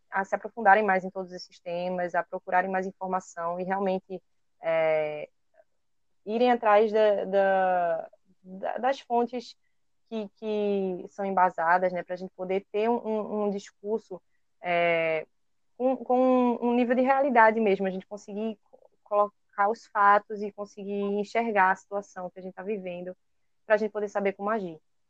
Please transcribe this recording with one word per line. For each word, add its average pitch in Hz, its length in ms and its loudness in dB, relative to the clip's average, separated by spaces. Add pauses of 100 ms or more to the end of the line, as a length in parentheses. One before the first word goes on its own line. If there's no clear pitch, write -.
a 196 160 -4
se - 80 -10
aprofundarem 208 520 2
mais 190 200 0
em 190 60 -8
todos 185 220 -10
esses - 260 -16
temas, 180 560 -6
a 170 80 -2
procurarem 185 480 -4
mais 190 160 -2
informação 185 720 -6
e 185 60 -6
realmente, 190 580 -4 (400)
é, 156 680 0 (960)
irem 233 280 2
atrás 214 400 4
da, 208 320 4
da, 190 840 2 (340)
da, 185 340 -8
das 262 220 -2
fontes 240 560 -4 (520)
que, 214 280 -8
que 202 720 -2
são - 160 -8
embasadas, 180 680 2
né? 175 120 -6
Pra 180 100 -10
gente 185 220 -12
poder 185 340 -4
ter 214 180 -2
um, 240 160 -2
um, 214 400 -4
um 208 60 -2
discurso, 202 720 -8 (380)
é, 170 680 0 (500)
com, 254 200 0
com 254 680 2
um 240 120 0
nível 240 200 2
de 254 80 2
realidade 254 560 4
mesmo, 196 300 2
a - 20 -2
gente 185 160 -8
conseguir 208 500 -8 (140)
co-, - 80 -20 (240)
colocar 208 680 -2
os 226 180 -4
fatos 208 540 2
e 202 120 -8
conseguir 202 500 -8 (160)
enxergar 202 540 2
a 202 40 -2
situação 196 540 -10
que - 80 -20
a 180 40 -16
gente 185 120 -14
tá 190 80 -16
vivendo, 185 540 -8 (500)
pra 214 100 2
gente 208 140 -2
poder 208 180 -6
saber 202 260 -2
como 202 140 -6
agir. 190 300 -4 (320)